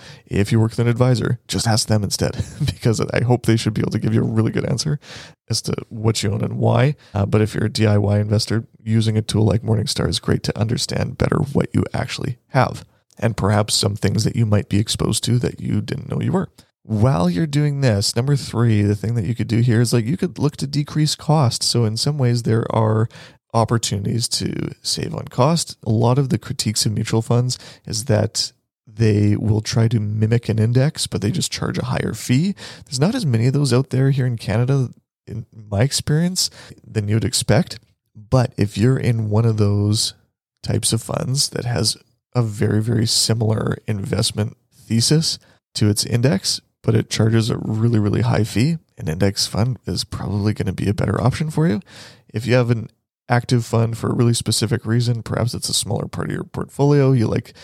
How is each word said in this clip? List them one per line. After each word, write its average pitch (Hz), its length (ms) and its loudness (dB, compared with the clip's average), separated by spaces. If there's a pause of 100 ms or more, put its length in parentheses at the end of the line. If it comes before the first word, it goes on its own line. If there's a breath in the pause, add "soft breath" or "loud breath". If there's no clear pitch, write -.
(260 loud breath)
If 98 240 -2
you 117 80 4
work 110 140 2
with - 80 -4
an 120 80 2
advisor, 120 580 2
just - 220 -2
ask 107 180 2
them 107 160 2
instead, - 420 -2 (100)
<laughs> 151 100 -4
because 120 360 0
I - 220 -2
hope 120 240 2
they 113 100 6
should 110 180 0
be - 60 -2
able - 120 -2
to 107 80 0
give - 120 0
you 117 100 4
a - 40 0
really 110 240 0
good - 140 -2
answer 147 340 -2 (500 loud breath)
as 117 140 -4
to - 120 -6 (160)
what 110 340 -2
you 101 80 0
own 110 100 -2
and 117 160 -4
why. 123 380 2 (180 loud breath)
Uh, 101 120 2
but 110 140 2
if 110 140 0
you're - 120 -2
a 110 60 -4
D 110 140 2
I 104 120 4
Y 101 200 2
investor, 107 480 0 (160)
using 110 340 2
a 107 60 0
tool 107 220 2
like 107 180 2
Morningstar - 460 0
is 82 100 -2
great - 240 -2
to - 160 -4
understand - 600 -4
better - 180 2
what - 360 0
you - 120 0 (100)
actually - 440 -6 (100)
have - 360 -2 (320 soft breath)
and 110 200 0
perhaps 104 380 2
some 101 200 0
things 104 300 0
that - 100 -2
you 117 120 2
might 104 220 2
be 101 120 2
exposed - 440 -2
to 120 140 2
that - 220 -4
you 104 200 -2
didn't - 280 -8
know - 120 -4
you 120 120 -2
were. 180 160 -2 (340 loud breath)
While 131 480 2
you're 170 160 0
doing 147 340 0
this, 107 360 2
number 135 180 0
three, 113 480 2
the 104 140 2
thing 110 180 -4
that 110 120 -2
you 117 80 0
could 107 140 -4
do 110 120 2
here 117 200 4
is, 120 120 2
like, 120 140 2
you 147 100 -2
could 175 220 -4
look 147 180 -2
to 147 100 -6
decrease 147 480 -2
cost. 147 480 0
So 120 220 0
in 110 140 -2
some 147 180 -2
ways, 120 280 0
there 113 200 2 (100)
are 110 340 2 (440 loud breath)
opportunities 113 760 0
to - 440 -4 (100)
save - 320 -6
on - 120 -8
cost. 156 500 0 (100)
A - 40 0
lot 117 280 2
of 135 100 2
the 117 100 0
critiques - 480 -4
of 110 60 -2
mutual 113 300 0
funds 123 360 0 (280 loud breath)
is 110 180 -6
that 107 480 0 (340)
they 104 500 2
will 107 240 0
try 113 280 2
to 113 120 0
mimic 110 480 0
an 101 100 0
index, 120 480 2
but 92 140 -4
they 98 100 0
just - 220 -2
charge - 260 -4
a - 80 -4
higher - 280 -2
fee. 160 400 0 (300 loud breath)
There's 127 160 -6
not 190 140 2
as 247 120 -2
many 117 200 2
of 135 60 2
those 139 200 0
out 127 180 2
there 131 200 2
here 131 160 0
in 120 100 -2
Canada, 123 540 0 (360)
in 113 260 -10
my 104 300 -2
experience, 160 680 0 (360 loud breath)
than 110 220 -4
you'd 107 160 2
expect. - 540 0 (360)
But 113 420 0
if 101 200 0
you're 120 220 4
in 113 320 0
one 107 140 2
of 113 120 2
those 104 580 2 (480)
types - 300 -2
of 123 100 -2
funds - 480 -4
that - 140 -6
has 120 320 -2 (380)
a 123 80 2
very, 107 400 0
very 113 240 0
similar 110 800 0
investment 104 720 -2 (180)
thesis 147 640 0 (360 soft breath)
to 107 140 2
its 104 160 0
index, 127 560 0 (220)
but 110 120 0
it - 160 0
charges 110 380 2
a - 100 -2
really, 110 400 0
really 104 240 2
high 120 220 2
fee, 139 340 0 (200)
an - 100 -8
index 98 380 -2
fund 120 400 -2
is - 180 -4
probably 104 480 -2
gonna 95 200 -4
be - 160 -4
a 101 60 2
better - 260 0
option 151 300 0
for 156 160 0
you. 196 140 0 (480 loud breath)
If 113 180 -6
you 120 80 2
have 123 160 4
an 113 200 -2 (380)
active 123 360 2
fund 113 340 0
for - 100 -4
a - 60 0
really 120 180 4
specific 113 540 -2
reason, 117 360 0
perhaps - 300 -2
it's - 160 -6
a - 60 -4
smaller - 320 -4
part - 220 -8
of - 60 -4
your - 100 -6
portfolio, 143 680 2
you 117 140 4
like 120 260 -4 (120)